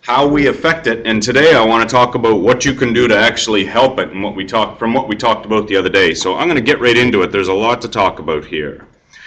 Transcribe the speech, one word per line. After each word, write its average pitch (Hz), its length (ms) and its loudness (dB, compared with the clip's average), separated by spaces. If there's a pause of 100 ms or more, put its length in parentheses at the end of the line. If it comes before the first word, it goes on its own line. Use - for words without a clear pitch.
how 135 260 2
we 143 200 2
affect - 380 -2
it, 113 220 -2
and 110 140 0
today 135 340 4
I 113 100 4
want 113 240 2
to - 20 -6
talk 123 220 2
about 113 280 2
what 123 220 2
you 139 120 0
can 120 180 -2
do 120 140 2
to 107 100 4
actually 107 480 0
help 127 340 0
it - 120 -4
and 95 120 -8
what 101 120 -6
we 95 100 -8
talk, 107 320 -4
from 113 160 -2
what 131 140 -2
we 107 80 -4
talked 107 320 -2
about 107 200 0
the 98 80 -2
other 92 140 2
day. 90 240 2
So 92 220 -4
I'm 151 120 -2
gonna 156 140 0
get 131 180 0
right 120 160 2
into 117 280 2
it. 87 80 -4
There's 98 160 -2
a 95 60 0
lot 117 280 0
to - 80 -10
talk 95 300 -2
about 78 260 -6
here. 76 400 -10 (420)